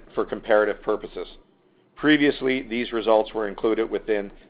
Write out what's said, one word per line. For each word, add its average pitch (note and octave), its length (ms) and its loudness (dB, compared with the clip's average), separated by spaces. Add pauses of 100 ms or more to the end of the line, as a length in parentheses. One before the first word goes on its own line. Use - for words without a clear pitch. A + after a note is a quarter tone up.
(160)
for A2 100 -2
comparative G#2+ 560 0
purposes. G2 460 -6 (720)
Previously, C#3 640 2
these A2+ 300 -6
results A2 420 2
were A2 140 -4
included A2 420 -2
within G2+ 400 -4 (200)